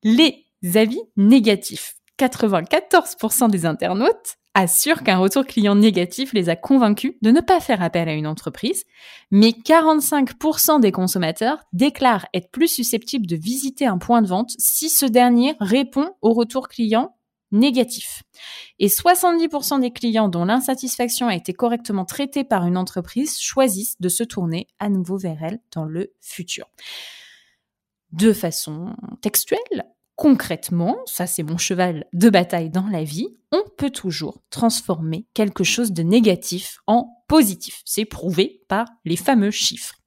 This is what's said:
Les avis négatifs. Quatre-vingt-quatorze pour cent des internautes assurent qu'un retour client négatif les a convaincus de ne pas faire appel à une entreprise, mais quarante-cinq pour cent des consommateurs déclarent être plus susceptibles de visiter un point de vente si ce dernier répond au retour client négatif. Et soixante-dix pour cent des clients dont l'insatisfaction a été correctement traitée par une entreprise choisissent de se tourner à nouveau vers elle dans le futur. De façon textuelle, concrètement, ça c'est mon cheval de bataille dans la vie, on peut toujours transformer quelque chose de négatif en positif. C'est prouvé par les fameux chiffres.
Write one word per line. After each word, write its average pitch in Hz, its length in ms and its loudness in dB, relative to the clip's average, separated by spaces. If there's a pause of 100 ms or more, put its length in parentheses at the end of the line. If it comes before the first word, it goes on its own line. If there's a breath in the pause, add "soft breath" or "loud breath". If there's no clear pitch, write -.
Les 240 440 2 (300)
avis 226 260 2 (160)
négatifs. 208 760 2 (200)
Quatre-vingt-quatorze 233 1000 0
pour - 180 -4
cent 233 160 2
des 180 160 0
internautes 190 720 -2 (160)
assurent 202 500 2
qu'un 190 140 2
retour 202 280 2
client 202 300 2
négatif 202 560 2
les 185 160 0
a 165 80 0
convaincus 240 640 2
de 214 100 4
ne 311 100 6
pas 349 180 4
faire 233 220 -2
appel 170 260 -2
à 160 60 -4
une 151 140 -4
entreprise, 165 580 -6 (440 loud breath)
mais 214 220 6
quarante-cinq 302 840 2
pour 302 240 -2
cent 302 200 4
des 202 140 4
consommateurs 185 800 -2
déclarent 233 600 2
être 175 160 -6
plus 285 200 0
susceptibles 233 580 -4
de 170 80 -2
visiter 262 520 -4
un 190 100 0
point 233 240 2
de 208 60 2
vente 185 300 -2
si - 300 -2
ce 302 180 0
dernier 247 540 4
répond 269 520 0 (100)
au 220 100 4
retour 233 380 -2
client 226 420 -2 (400)
négatif. 240 720 0 (560 loud breath)
Et 202 100 4
soixante-dix 349 580 2
pour 294 160 -4
cent 277 160 -2
des 247 120 0
clients 220 360 0
dont 175 160 -2
l'insatisfaction 247 840 -2
a 202 80 0
été 175 180 -8
correctement 233 500 -2
traitée 277 400 -6
par 190 220 0
une 175 100 0
entreprise 185 640 -6
choisissent 226 640 -2
de 180 80 -2
se 202 140 -2
tourner 180 440 -6 (120)
à 208 100 -4
nouveau 190 280 -2
vers 165 240 -8
elle 185 180 -8 (120)
dans 160 140 -8
le 160 340 -8
futur. - 460 -12 (1500 loud breath)
De 202 220 4
façon 165 600 -6 (280)
textuelle, 370 640 -4 (300)
concrètement, 180 880 0
ça - 220 -8
c'est 175 160 -6
mon 160 140 -6
cheval 175 540 -2
de 185 180 6
bataille 175 420 0
dans 185 160 -2
la 170 180 -4
vie, 160 220 -8 (260)
on 381 100 2 (140)
peut 277 140 -4
toujours 165 580 -8
transformer 180 840 -2
quelque 202 300 -2
chose 220 300 -2
de 165 100 -4
négatif 190 840 0
en - 420 0
positif. 220 560 0
C'est 214 200 -4
prouvé - 600 -4
par 220 200 -2 (180)
les 165 120 -2
fameux 214 340 2
chiffres. - 440 -6 (120)